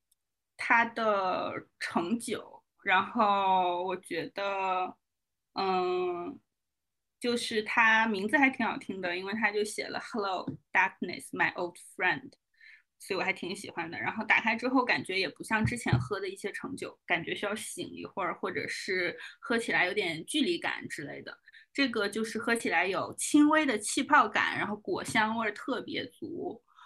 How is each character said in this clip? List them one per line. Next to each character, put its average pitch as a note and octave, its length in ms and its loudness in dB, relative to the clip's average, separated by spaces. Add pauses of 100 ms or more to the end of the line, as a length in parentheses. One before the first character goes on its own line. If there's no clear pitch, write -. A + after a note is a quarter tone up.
(560)
它 A#3 300 4
的 G3+ 640 0 (260)
橙 A#3 400 -2
酒， - 460 -8 (200)
然 G3 220 4
后 F#3+ 760 2
我 F#3 140 -4
觉 E3+ 300 -6
得， F#3+ 680 -4 (600)
嗯， F3+ 840 0 (800)
就 A#3+ 160 0
是 A#3 280 0
它 A3 440 6
名 G3+ 200 0
字 B3+ 100 4
还 C4+ 120 6
挺 B3 160 0
好 G#3 120 -2
听 F#3+ 240 -8
的， F3+ 160 -2
因 F#3+ 80 -6
为 G3 80 -4
它 A3 180 0
就 G#3 100 0
写 - 260 -4
了 - 120 -6
“Hello, G3 500 -4 (220)
darkness, F#3+ 600 0
my E3+ 220 0
old F3 200 -4 (220)
friend”， E3+ 340 0 (640)
所 - 160 -8
以 F#3+ 60 -2
我 - 20 -2
还 F#3 120 0
挺 F#3 200 -6
喜 - 160 -10
欢 E3 220 -8
的。 - 80 -8
然 A#2+ 160 -4
后 A3 80 -4
打 - 160 4
开 A3+ 160 2
之 A#3+ 140 -2
后， B3+ 160 4
感 F3+ 180 2
觉 F#3 160 -2
也 F3+ 80 0
不 - 160 -12
像 G#3+ 220 0
之 A#3+ 100 0
前 - 240 2
喝 - 180 -4
的 G3 120 -6
一 G3 80 -8
些 G3+ 160 -8
橙 - 240 -8
酒， - 280 -12
感 E3+ 160 0
觉 E3 140 -4
需 F3+ 100 -4
要 G3+ 80 -2
醒 - 360 -8
一 E3+ 160 -10
会 - 180 -6
儿， F3 120 -2
或 G3 140 -4
者 - 200 -4
是 F#3 480 -2 (240)
喝 - 160 0
起 A3+ 160 -2
来 E3 120 4
有 F#3 80 -2
点 E3+ 320 -2
距 - 160 0
离 F3 160 2
感 - 300 -6
之 - 160 -10
类 C#3+ 200 -10
的。 - 140 -14 (360)
这 C4+ 160 2
个 A3 180 0
就 G#3+ 160 -2
是 A3 160 -4
喝 A#3 160 2
起 A3+ 140 -2
来 F3 180 2
有 E3 280 -2
轻 D4 340 6
微 D#4 160 6
的 B3 120 2
气 - 240 -2
泡 B3+ 280 6
感， F2 280 2
然 E3 80 0
后 G#3 120 -4
果 - 260 -4
香 A3 340 2
味 A3+ 80 -2
儿 G#3 80 -2
特 - 280 -4
别 - 240 -6
足。 - 580 -10 (220)